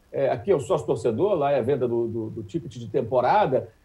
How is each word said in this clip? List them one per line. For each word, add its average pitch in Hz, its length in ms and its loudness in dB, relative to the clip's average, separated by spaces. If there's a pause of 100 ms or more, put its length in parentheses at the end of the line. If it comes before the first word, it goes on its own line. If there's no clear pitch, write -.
(100)
é, 139 200 0
aqui - 200 -2
é 185 40 4
o 143 60 2
sócio-torcedor, 147 720 0
lá 143 180 2
é 139 60 2
a 120 40 0
venda 127 240 0
do, 117 220 0
do, 110 220 -6
do 110 120 -10
ticket - 340 -8
de 117 120 -10
temporada, 127 800 2 (160)